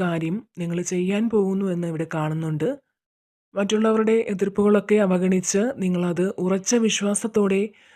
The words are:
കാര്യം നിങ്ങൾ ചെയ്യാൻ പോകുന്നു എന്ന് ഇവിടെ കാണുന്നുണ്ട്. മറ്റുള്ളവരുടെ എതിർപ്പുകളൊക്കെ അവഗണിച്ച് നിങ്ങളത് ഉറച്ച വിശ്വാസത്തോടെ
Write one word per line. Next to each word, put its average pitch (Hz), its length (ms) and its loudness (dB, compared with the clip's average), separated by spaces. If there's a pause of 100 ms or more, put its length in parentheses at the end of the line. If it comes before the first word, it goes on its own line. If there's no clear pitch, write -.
കാര്യം 170 460 -2 (100)
നിങ്ങൾ 170 240 -4
ചെയ്യാൻ 185 480 -2
പോകുന്നു 196 360 0
എന്ന് 175 220 -2
ഇവിടെ 160 260 -4
കാണുന്നുണ്ട്. 156 680 -2 (760)
മറ്റുള്ളവരുടെ 220 560 2
എതിർപ്പുകളൊക്കെ 202 840 2
അവഗണിച്ച് 185 840 2
നിങ്ങളത് 180 600 -2
ഉറച്ച 190 380 0
വിശ്വാസത്തോടെ 202 960 0 (260)